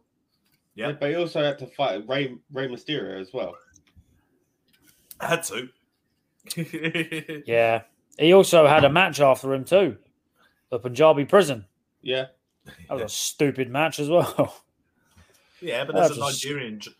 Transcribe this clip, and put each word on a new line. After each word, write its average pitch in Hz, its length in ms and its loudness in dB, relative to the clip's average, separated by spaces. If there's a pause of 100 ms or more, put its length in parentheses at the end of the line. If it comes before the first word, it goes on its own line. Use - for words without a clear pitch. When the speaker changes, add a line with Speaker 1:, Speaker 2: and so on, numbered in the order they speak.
(760)
Speaker 1:
Yeah. 110 140 -8
Speaker 2:
Yeah, 147 40 -8
but 143 160 -6
he 156 60 -4
also 165 280 -4
had 143 140 -2
to 131 80 -14
fight 110 420 -6
Rey, 131 280 -6 (180)
Rey 135 140 -6
Mysterio 117 520 -10
as 95 140 -14
well. 98 220 -8 (1600)
Speaker 1:
Had 165 260 -2
to. 127 240 -10 (840)
<laughs> 160 920 -8
Speaker 3:
Yeah. 113 340 2 (380)
He 160 140 6
also 175 340 8
had 147 160 6
a 139 60 6
match 160 300 0
after 135 340 4
him 135 100 -4
too. 165 340 2 (720)
The 123 100 -6
Punjabi 139 460 2
prison. 143 400 2 (360)
Speaker 2:
Yeah. 131 260 -6 (600)
Speaker 3:
That 143 60 -6
was 120 80 -6
a 104 60 -10
stupid 131 600 -4
match 147 300 -4
as 147 100 -4
well. 156 500 0
<laughs> - 60 -20 (920)
Speaker 1:
Yeah, 135 260 -6
but 156 100 -8
Speaker 3:
That 165 140 4
Speaker 1:
there's 131 100 -6
a - 20 -4
Speaker 3:
was 139 240 -4
Speaker 1:
Nigerian, 127 320 -10
dr-, - 220 -18